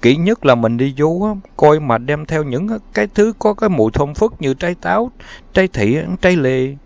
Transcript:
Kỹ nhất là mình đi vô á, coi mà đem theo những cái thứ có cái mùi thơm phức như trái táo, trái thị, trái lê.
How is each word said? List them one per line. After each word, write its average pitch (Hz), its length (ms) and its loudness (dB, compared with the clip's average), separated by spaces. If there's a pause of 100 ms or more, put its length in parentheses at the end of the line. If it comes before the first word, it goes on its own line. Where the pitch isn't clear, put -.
Kỹ 127 140 4
nhất 180 300 0
là 131 100 6
mình 117 220 0
đi 135 200 -2
vô 160 260 0
á, 208 340 -6
coi 151 220 6
mà 127 180 0
đem 147 280 -4
theo 156 180 -4
những 147 240 -4 (260)
cái 208 140 0
thứ 208 320 0
có 208 140 0
cái 214 160 -2
mùi 113 220 2
thơm 143 220 -2
phức - 280 -2
như 135 120 -2
trái 175 220 -4
táo, 226 360 -2 (420)
trái 190 140 2
thị, 117 300 0 (240)
trái 180 140 2
lê. 131 400 -2 (100)